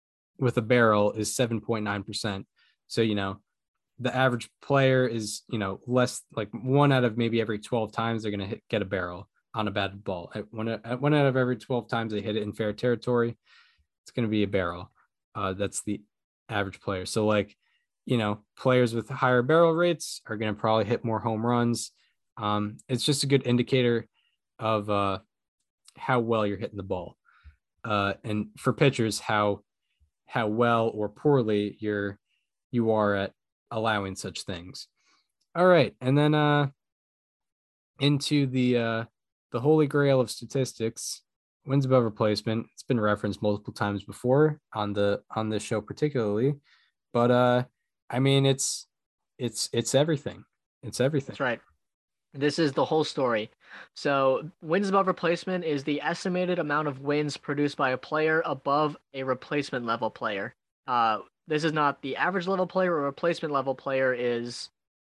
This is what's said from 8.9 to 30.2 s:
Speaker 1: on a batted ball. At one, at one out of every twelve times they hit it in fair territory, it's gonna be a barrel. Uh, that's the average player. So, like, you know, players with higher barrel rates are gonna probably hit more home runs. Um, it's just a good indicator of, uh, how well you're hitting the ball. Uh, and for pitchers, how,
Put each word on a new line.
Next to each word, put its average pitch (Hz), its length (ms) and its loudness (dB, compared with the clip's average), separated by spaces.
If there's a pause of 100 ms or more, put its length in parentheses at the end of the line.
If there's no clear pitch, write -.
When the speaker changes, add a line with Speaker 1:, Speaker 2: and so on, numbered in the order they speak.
Speaker 1:
on 110 120 -2
a 101 40 -2
batted 98 340 -4
ball. 90 300 -8
At 104 180 -10
one, 110 160 -6
at 117 320 -6
one 147 140 2
out 143 120 6
of 131 120 2
every 123 180 0
twelve 117 320 -4
times 113 240 -4
they 104 80 -4
hit 107 160 -4
it 107 60 -2
in 104 100 -6
fair 107 220 -4
territory, 120 640 -2 (680)
it's - 60 -20
gonna 117 180 -4
be 107 140 2
a 98 60 0
barrel. 90 440 -4 (420)
Uh, 98 200 -4
that's 98 300 -4
the 107 180 -6 (480)
average 101 320 -4
player. 92 240 -4
So, 110 180 0
like, 104 320 2 (480)
you 127 140 0
know, 104 240 -2 (160)
players 127 360 4
with 117 140 -4
higher 127 340 2
barrel 165 300 6
rates 170 540 -2
are 110 100 -6
gonna 107 180 -2
probably 110 300 2
hit 113 200 -2
more 110 160 0
home 110 240 -2
runs. 120 480 0 (440)
Um, 104 420 -2 (100)
it's 127 160 -2
just 143 180 0
a 151 40 -2
good 135 200 2
indicator 123 600 2 (500)
of, 110 320 -2
uh, 98 280 0 (800)
how 127 240 0
well 113 260 0
you're 101 100 -2
hitting 101 220 -10
the 95 40 -8
ball. 92 340 -8 (680)
Uh, 101 300 0 (100)
and 107 220 -2 (100)
for - 160 0
pitchers, 120 480 2
how, 104 400 0 (640)